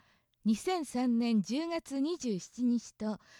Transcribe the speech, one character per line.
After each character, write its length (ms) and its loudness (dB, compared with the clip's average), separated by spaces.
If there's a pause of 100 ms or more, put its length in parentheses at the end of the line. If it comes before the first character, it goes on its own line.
(440)
二 120 4
千 280 0
三 340 0
年 240 4
十 240 -2
月 340 -4
二 180 0
十 200 -2
七 260 -6
日 280 0
と 260 -4 (220)